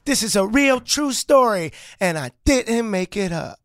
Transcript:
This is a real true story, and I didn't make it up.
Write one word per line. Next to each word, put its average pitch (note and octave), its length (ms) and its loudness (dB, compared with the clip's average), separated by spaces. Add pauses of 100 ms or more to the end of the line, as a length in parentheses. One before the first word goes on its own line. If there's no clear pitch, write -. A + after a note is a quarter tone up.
This C#4 180 -2
is G#3+ 140 -4
a F#3+ 100 2
real C4 340 2
true C#4 320 -4
story, A3+ 600 2 (280)
and F3 180 0
I C3 120 -8 (140)
didn't A#3 460 0
make F#3 260 -4
it G3 160 -4
up. E3 320 -8